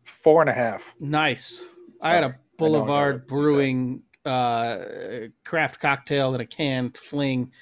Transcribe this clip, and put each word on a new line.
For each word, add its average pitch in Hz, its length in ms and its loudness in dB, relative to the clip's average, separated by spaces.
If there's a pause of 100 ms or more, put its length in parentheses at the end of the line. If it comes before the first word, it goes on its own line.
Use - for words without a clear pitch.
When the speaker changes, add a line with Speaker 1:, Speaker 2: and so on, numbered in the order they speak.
Speaker 1:
four - 360 6
and 147 80 4
a 117 40 0
half. 113 280 -2 (180)
Speaker 2:
Nice. 151 680 -2 (360)
I 160 120 2
had 170 100 4
a 135 40 0
Speaker 1:
Sorry. - 0 -
I - 20 -
know 127 60 -8
I - 40 -20 (180)
Speaker 2:
Boulevard 156 300 2
Speaker 1:
gotta 143 300 2
do - 20 -12
that. - 80 -18
Speaker 2:
Brewing, 135 760 0 (220)
uh, 117 520 0 (680)
craft 156 380 -2
cocktail 139 520 0
in 123 60 -2
a 117 60 -6
can 131 460 -4
fling. 135 600 -4 (100)